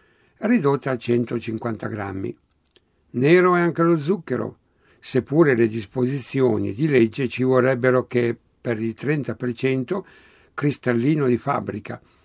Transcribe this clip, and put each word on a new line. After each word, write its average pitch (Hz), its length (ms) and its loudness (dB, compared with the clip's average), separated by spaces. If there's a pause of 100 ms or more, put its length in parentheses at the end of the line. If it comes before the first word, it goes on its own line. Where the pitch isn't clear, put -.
(380)
è - 80 -6
ridotta 143 460 0
a 123 60 -2
centocinquanta 113 880 -4
grammi. 98 500 -8 (720)
Nero 175 460 4
è 175 40 2
anche 170 220 0
lo 170 160 4
zucchero, 135 640 -4 (400)
seppure 139 560 2
le 113 120 4
disposizioni 117 1080 -2
di 156 120 0
legge 123 400 2
ci 123 140 -6
vorrebbero 127 640 2
che 120 320 0 (240)
per 113 180 -4
il 113 140 -4
trenta 127 400 -4
per 123 200 -4
cento 131 520 -2 (480)
cristallino 135 720 0
di 123 120 2
fabbrica 110 640 -6 (260)